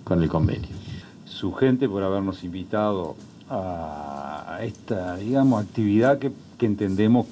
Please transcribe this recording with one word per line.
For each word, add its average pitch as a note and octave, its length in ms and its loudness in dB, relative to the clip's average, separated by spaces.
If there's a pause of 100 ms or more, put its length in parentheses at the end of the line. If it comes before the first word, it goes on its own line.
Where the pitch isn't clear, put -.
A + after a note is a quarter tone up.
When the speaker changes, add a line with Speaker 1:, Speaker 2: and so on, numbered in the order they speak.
Speaker 1:
con F2 180 2
el D#2+ 80 2
convenio. - 400 0 (560)
Speaker 2:
Su - 280 -6
gente B2+ 360 2
por G2 140 -2
habernos F#2+ 400 -2
invitado F#2 720 -2 (340)
a D2+ 1120 -8
esta, F#2 540 -6
digamos, A#2+ 460 4
actividad A2 560 4
que, C#3 120 -4 (260)
que A#2+ 80 0
entendemos G#2+ 680 4